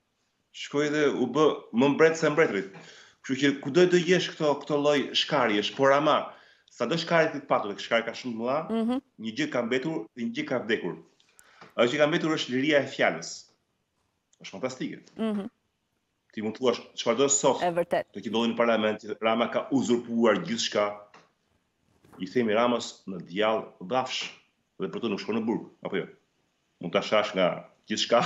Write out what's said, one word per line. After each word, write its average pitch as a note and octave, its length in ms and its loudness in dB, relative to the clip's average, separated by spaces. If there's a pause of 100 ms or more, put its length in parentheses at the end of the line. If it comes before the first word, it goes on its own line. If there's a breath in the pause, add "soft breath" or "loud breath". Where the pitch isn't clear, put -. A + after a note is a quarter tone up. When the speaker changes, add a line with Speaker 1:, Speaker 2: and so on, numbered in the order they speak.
(560)
Speaker 1:
shkoi D3 320 -2
dhe D3 220 2
u A2 180 0
bë C3+ 180 2 (240)
më B2+ 200 4
mbret D#3 260 4
se D#3+ 160 0
mbretërit. C#3 440 0 (500 loud breath)
Kështu C3 100 -4
që C#3+ 200 2
kudo D3 320 2
do F3+ 100 4
gjesh F3 320 2
këto, D3+ 260 0
këto D3 220 -4
lloj C#3+ 220 2 (160)
shkarjesh, A2 580 0
por C3+ 180 4
ama C#3+ 280 4 (480 loud breath)
sado B2 280 -4
shkarje E3 380 2
të C#3+ 140 -6
patur, A2+ 260 0
dhe F#2 80 -12
shkarje A2+ 240 0
ka A2+ 80 -8
shumë A#2 220 -8
të A2 40 -8
mëdha, B2 180 -2 (100)
Speaker 2:
Mhm. A3+ 320 -2 (160)
Speaker 1:
një A2 180 -8
gjë D3 160 -2
ka B2 140 -2
mbetur C3 320 -2 (160)
dhe A#2+ 160 -6
një A#2 80 -6
gjë D3 100 -4
ka B2+ 160 -2
vdekur. G2+ 320 -2 (800 loud breath)
Ajo A#2+ 200 2
që D3 80 -4
ka D3 80 6
mbetur D#3+ 300 0
është C3 160 -6
liria C#3+ 260 2
e B2+ 80 -2
fjalës. F2+ 440 -2 (1120)
Është - 120 -18
fantastike. B2 460 -8 (140)
Speaker 2:
Mhm. G#3+ 360 -4 (800)
Speaker 1:
Ti A2 140 -10
mund A2 120 -6
të - 60 -12
thuash B2 200 0 (120)
çfarë A#2 240 0
do C#3 120 4
sot, - 340 2
Speaker 2:
E F3 80 2
vërtet. E3+ 420 -2
Speaker 1:
do G3+ 80 -12
që A2+ 80 -8
ndodhi A2+ 240 0
në - 40 -8
parlament, A2 440 2
që G#2 180 -8
Rama A2+ 300 2
ka A#2+ 200 -2
uzurpuar A#2 760 2
gjithçka. G#2+ 400 -2 (1300)
I F#2 140 -10
themi A2+ 260 0
Ramës A#2 540 0
në F#2+ 180 -10
djall G#2+ 400 0 (160)
dhafsh B2+ 480 -4 (500)
dhe F#2 80 -4
për G2+ 140 -8
të A2+ 80 -2
nuk G2 100 -4
shkon A2 160 -6
në A2+ 100 -2
burg, G#2 200 -2 (180)
apo F#2 140 -4
jo? E2 100 -4 (760)
Mund F2 120 -8
ta G2+ 80 2
shash G#2 320 0
nga F2 320 0 (240)
gjithçka A#2 360 2